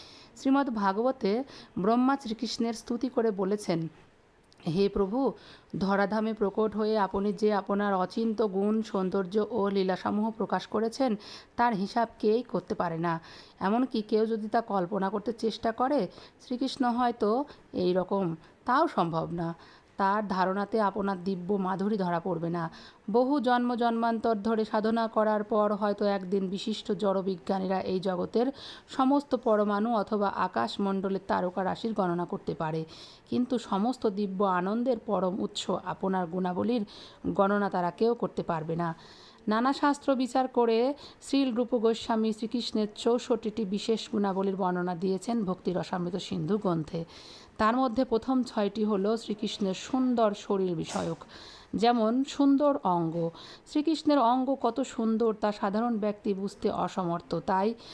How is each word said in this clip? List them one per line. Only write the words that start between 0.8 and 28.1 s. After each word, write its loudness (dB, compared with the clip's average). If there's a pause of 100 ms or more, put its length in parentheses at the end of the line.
ব্রহ্মা 4
শ্রীকৃষ্ণের -4
স্তুতি -4
করে 2
বলেছেন, -2 (800)
"হে 2
প্রভু, 0 (460)
ধরাধামে 0
প্রকট 0
হয়ে 2
আপনি 0
যে 2
আপনার 0
অচিন্ত 0
গুণ, 2
সৌন্দর্য 0
ও 0
লীলাসমূহ 0
প্রকাশ -2
করেছেন, 0 (400)
তার 2
হিসাব 0 (100)
কেউই 2
করতে -4
পারে -2
না। 0 (400)
এমনকি 0
কেউ 2
যদি -4
তা 2
কল্পনা -2
করতে -4
চেষ্টা -2
করে, 0 (320)
শ্রীকৃষ্ণ -2
হয়তো 2 (280)
এই 2
রকম, 0 (280)
তাও 2
সম্ভব 0
না। -4 (420)
তার 2
ধারণাতে 0
আপনার 0
দিব্য -2
মাধুরী 0
ধরা 0
পড়বে -2
না। -2 (400)
বহু 4
জন্ম 2
জন্মান্তর 2
ধরে 0
সাধনা 0
করার 2
পর 2
হয়তো 0
একদিন 0
বিশিষ্ট -4
জড়বিজ্ঞানীরা 0
এই -2
জগতের 0 (420)